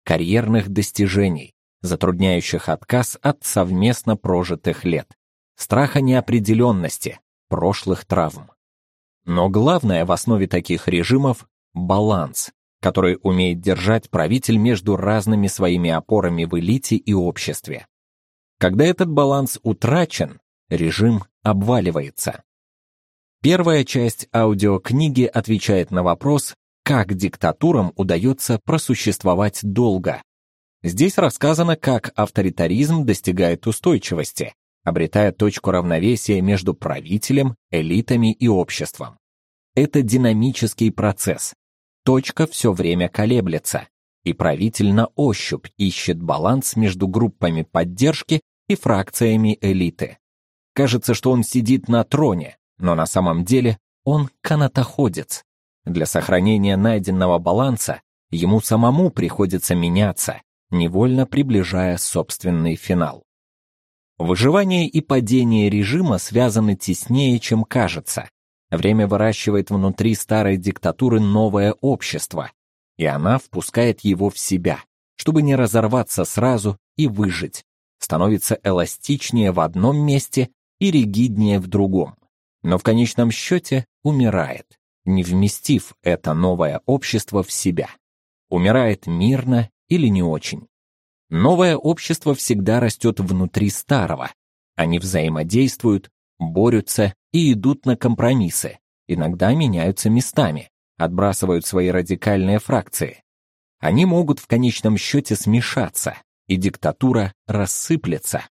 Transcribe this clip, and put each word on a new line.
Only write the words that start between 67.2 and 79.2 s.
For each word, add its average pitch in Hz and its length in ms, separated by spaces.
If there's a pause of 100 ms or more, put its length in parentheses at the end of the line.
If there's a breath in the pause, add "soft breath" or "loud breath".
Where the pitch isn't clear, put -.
чем 113 240
кажется. 87 680 (400)
Время 101 380
выращивает 101 600
внутри 101 460
старой 101 420
диктатуры 101 600
новое 104 540
общество, - 800 (460)
и 80 80
она 76 320
впускает - 640
его 98 280
в - 80
себя, 87 420 (360)
чтобы 156 260
не 143 140
разорваться 113 720
сразу 107 520 (200)
и 151 100
выжить, 95 560 (360)
становится 95 640
эластичнее 101 880